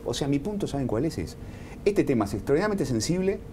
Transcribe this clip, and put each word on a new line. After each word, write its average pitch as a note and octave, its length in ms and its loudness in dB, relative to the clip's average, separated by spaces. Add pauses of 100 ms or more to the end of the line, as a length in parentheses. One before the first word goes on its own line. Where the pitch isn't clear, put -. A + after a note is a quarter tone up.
O B2 80 0
sea, D#3 120 -2
mi C#3+ 120 4
punto, G3+ 280 -2
¿saben C3+ 200 -2
cuál A#2 180 0
es? D#3+ 140 -2
Es, - 180 -4 (480)
este G3+ 180 4
tema A#2 220 4
es G2 100 -4
extraordinariamente D3+ 520 2
sensible F3+ 540 0 (120)